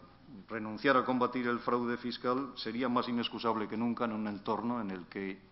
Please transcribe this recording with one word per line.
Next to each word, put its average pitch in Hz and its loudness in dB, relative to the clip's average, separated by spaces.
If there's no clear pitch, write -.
Renunciar 110 2
a 123 6
combatir 123 2
el 120 2
fraude 120 0
fiscal 123 -2
sería 117 -2
más 120 2
inexcusable 113 0
que 110 -4
nunca 120 0
en 117 0
un 107 -2
entorno 107 0
en 101 -4
el 90 -6
que 98 -6